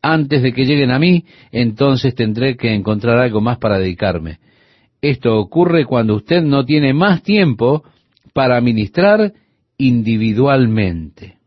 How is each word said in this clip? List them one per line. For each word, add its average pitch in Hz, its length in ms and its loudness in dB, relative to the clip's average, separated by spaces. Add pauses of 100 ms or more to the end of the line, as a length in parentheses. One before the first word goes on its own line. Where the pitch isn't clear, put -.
antes 151 400 0
de 127 100 0
que 131 120 -2
lleguen 139 260 0
a 131 80 0
mí, 175 260 2 (280)
entonces 123 600 0
tendré 120 420 -2
que 117 180 -2
encontrar 107 440 0
algo 117 220 0
más 120 180 -2
para 104 200 0
dedicarme. 87 600 -4 (640)
Esto 120 380 0
ocurre 165 460 0
cuando 110 320 0
usted 165 260 -2
no 139 220 0
tiene 143 280 0
más 170 300 0
tiempo 151 640 0 (480)
para 123 280 0
ministrar 175 720 0 (460)
individualmente. 110 1700 0